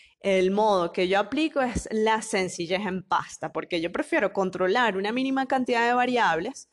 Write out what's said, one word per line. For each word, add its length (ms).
El 300
modo 420
que 160
yo 120
aplico 400
es 320
la 300
sencillez 600
en 180
pasta, 500
porque 280
yo 120
prefiero 400
controlar 640
una 160
mínima 340
cantidad 400
de 80
variables 800